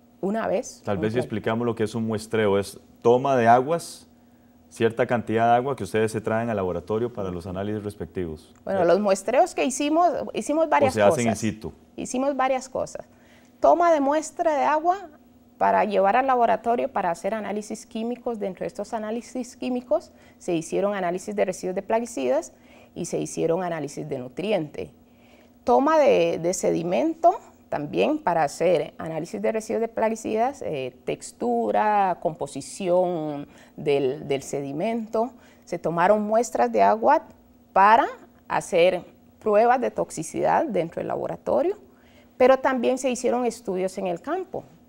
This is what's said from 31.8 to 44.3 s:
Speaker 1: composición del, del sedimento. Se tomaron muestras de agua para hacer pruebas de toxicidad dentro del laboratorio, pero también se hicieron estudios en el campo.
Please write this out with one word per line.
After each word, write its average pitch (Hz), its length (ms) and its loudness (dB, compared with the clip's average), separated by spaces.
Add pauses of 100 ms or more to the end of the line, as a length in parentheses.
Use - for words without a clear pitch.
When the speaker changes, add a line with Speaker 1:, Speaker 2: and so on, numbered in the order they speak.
Speaker 1:
composición 160 1300 -2 (300)
del, 143 500 0
del 139 160 -4
sedimento. 214 880 -4 (340)
Se 175 140 -8
tomaron 175 420 2
muestras 233 500 0
de 214 120 4
agua 220 400 4 (480)
para 214 340 6 (420)
hacer 175 560 2 (360)
pruebas 233 420 4
de 220 80 -2
toxicidad 165 760 -2
dentro 180 340 -4
del 170 80 -6
laboratorio, 247 720 -2 (600)
pero 254 220 6
también 262 400 0
se 269 100 -2
hicieron 240 360 -2
estudios 190 520 -6
en 196 80 -8
el 175 160 -6
campo. 349 440 -8 (240)